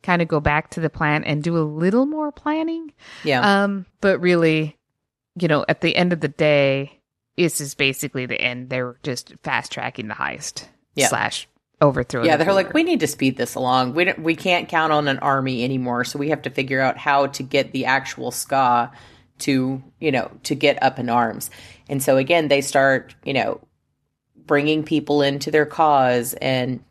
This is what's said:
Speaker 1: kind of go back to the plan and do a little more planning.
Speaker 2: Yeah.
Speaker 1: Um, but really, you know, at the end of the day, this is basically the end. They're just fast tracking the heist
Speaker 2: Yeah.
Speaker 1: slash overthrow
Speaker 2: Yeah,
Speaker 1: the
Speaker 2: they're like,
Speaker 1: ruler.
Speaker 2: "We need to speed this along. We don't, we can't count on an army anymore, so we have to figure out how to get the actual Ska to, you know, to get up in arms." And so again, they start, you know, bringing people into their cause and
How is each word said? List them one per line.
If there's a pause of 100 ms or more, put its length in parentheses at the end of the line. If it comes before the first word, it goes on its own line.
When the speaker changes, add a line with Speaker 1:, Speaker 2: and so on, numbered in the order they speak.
Speaker 1:
kind
of
go
back
to
the
plan
and
do
a
little
more
planning. (320)
Speaker 2:
Yeah.
Speaker 1:
Um, (160)
but
really, (640)
you
know,
at
the
end
of
the
day, (380)
this
is
basically
the
end.
They're
just (100)
fast
tracking
the
heist (300)
Speaker 2:
Yeah.
Speaker 1:
slash (340)
overthrow
Speaker 2:
Yeah,
Speaker 1:
the
Speaker 2:
they're
like,
Speaker 1:
ruler.
Speaker 2:
"We
need
to
speed
this
along.
We
don't,
we
can't
count
on
an
army
anymore,
so
we
have
to
figure
out
how
to
get
the
actual
Ska (480)
to, (200)
you
know, (140)
to
get
up
in
arms." (380)
And
so
again,
they
start,
you
know, (760)
bringing
people
into
their
cause
and